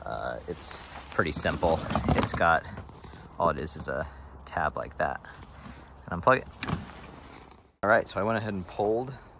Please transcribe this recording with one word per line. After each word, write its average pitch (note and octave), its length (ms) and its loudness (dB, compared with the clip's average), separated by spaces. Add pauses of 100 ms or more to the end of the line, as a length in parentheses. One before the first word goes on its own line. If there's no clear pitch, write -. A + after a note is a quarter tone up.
Uh, A1+ 320 -4 (100)
it's - 300 -6 (340)
pretty E2 200 2
simple. E2 480 4 (300)
It's - 240 4
got, E2 300 6 (760)
all E2+ 100 6
it D2 80 0
is D2 180 -4
is D2+ 120 -6
a C#2+ 180 -2 (400)
tab D2+ 320 0
like - 220 -6
that. C#2 220 0 (880)
And E2+ 140 -4
unplug B2+ 180 6
it. - 80 -10 (1300)
All G2+ 80 2
right, A2 180 8
so - 120 -4
I F#2+ 40 2
went A2 140 2
ahead G#2+ 160 -2
and F#2 140 -4
pulled A2+ 460 0 (260)